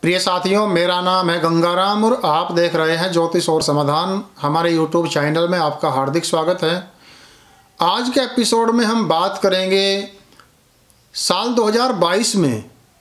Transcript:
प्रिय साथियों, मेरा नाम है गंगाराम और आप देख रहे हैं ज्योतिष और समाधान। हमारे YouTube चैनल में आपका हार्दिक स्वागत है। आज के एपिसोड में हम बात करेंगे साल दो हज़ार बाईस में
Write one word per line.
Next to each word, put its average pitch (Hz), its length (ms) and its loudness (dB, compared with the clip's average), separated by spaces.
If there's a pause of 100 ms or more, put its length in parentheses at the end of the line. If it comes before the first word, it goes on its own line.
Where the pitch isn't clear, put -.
प्रिय 175 160 2
साथियों, 190 480 0
मेरा 180 340 0
नाम 185 300 0
है 175 100 0
गंगाराम 180 640 2
और 247 200 2
आप 165 280 0
देख 170 220 0
रहे 160 220 0
हैं 180 160 -2
ज्योतिष 170 360 0
और 160 140 0
समाधान। 156 600 0 (180)
हमारे 165 320 0
YouTube 160 360 0
चैनल 156 400 0
में 180 100 0
आपका 151 320 -2
हार्दिक 135 340 -2
स्वागत 170 380 0
है। 175 300 -4 (880)
आज 220 300 0
के 269 100 0
एपिसोड 226 500 0
में 240 140 2
हम 220 240 0
बात 175 340 0
करेंगे 196 680 0 (1040)
साल 208 400 -2
दो 226 120 2
हज़ार 233 280 0
बाईस 185 420 0
में 127 280 0 (360)